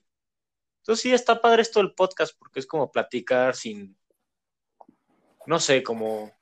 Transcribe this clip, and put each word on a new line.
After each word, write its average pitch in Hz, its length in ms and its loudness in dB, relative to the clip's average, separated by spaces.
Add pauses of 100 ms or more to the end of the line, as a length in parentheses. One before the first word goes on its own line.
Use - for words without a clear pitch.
(800)
Entonces 226 200 -2
sí, 247 100 -2
está 240 300 2
padre 226 220 6
esto 220 160 -2
del 185 160 0
podcast 180 420 -2
porque - 220 -16
es 131 80 -10
como 147 240 -4
platicar 127 640 -2
sin, 101 420 -14 (1500)
no 160 120 0
sé, 135 220 2
como, 110 500 -6 (100)